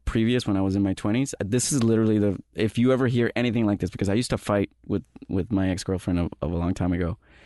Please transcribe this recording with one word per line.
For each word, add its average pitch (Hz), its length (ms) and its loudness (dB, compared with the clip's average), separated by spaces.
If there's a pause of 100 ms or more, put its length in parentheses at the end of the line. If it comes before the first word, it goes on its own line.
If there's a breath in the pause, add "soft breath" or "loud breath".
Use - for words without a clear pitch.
previous, 117 400 2
when 101 100 0
I 95 60 0
was 95 120 0
in 101 80 2
my 95 120 0
twenties, 120 460 -2
uh, - 60 -6
this 123 260 0
is 127 120 2
literally 110 340 4
the, 101 180 2 (180)
if 107 240 -2
you 127 140 4
ever 131 140 2
hear 120 300 2
anything 120 300 0
like 101 120 2
this, 90 120 -2
because - 180 -4
I 98 60 2
used 123 160 0
to 120 80 0
fight 101 320 0 (160)
with, - 180 -4 (240)
with 92 240 -4
my 95 180 2
ex-girlfriend 90 480 -2
of, 85 120 -2 (120)
of 85 80 -2
a 87 60 -4
long 87 180 -2
time 90 180 0
ago. 87 240 -2 (300 loud breath)